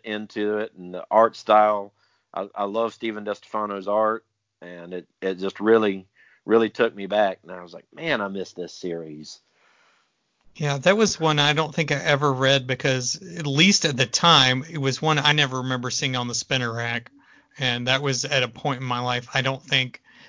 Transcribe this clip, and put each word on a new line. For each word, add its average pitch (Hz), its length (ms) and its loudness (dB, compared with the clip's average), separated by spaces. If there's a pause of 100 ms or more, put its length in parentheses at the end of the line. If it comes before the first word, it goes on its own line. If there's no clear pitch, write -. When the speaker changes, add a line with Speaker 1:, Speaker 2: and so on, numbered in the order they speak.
Speaker 1:
into 107 500 -4
it 107 160 -6
and 90 200 -14
the 90 160 -10
art 110 260 4
style, 107 560 4 (420)
I, 98 200 -6
I 101 100 -4
love 107 300 -2
Stephen 107 300 -8
DeStefano's 101 640 -6
art, 110 360 0 (360)
and 87 340 -16
it, 90 140 -10 (120)
it 95 160 -2
just 95 220 -6
really, 104 480 2 (380)
really 110 260 4
took 117 240 0
me 98 120 -10
back. 98 360 0
And 85 80 -18
I 92 120 -14
was 85 100 -20
like, 85 220 -20
"Man, 147 260 -4
I 101 80 -4
miss 98 240 -8
this 87 220 -12
series." 80 640 -10 (1120)
Speaker 2:
Yeah, 143 240 -2
that 180 180 4
was 220 220 2
one 156 200 2
I 147 160 4
don't 156 200 -2
think 156 160 0
I 143 60 0
ever 143 360 2
read 135 340 2
because, 127 540 -2 (180)
at 160 80 -4
least 170 400 4
at 143 100 -2
the 123 100 2
time, 131 640 4
it 165 80 -8
was 135 240 -2
one 156 160 2
I 147 140 4
never 135 260 0
remember 127 320 -4
seeing 131 240 -4
on 123 140 -4
the 120 60 -6
spinner 123 380 -4
rack. 117 380 -6 (480)
And 123 280 -2
that 131 160 2
was 135 220 -2
at 135 180 0
a 123 60 -2
point 127 320 -6
in 131 60 -8
my 123 140 -2
life, 123 340 -2
I 135 80 2
don't 135 200 -2
think, 131 380 -2 (280)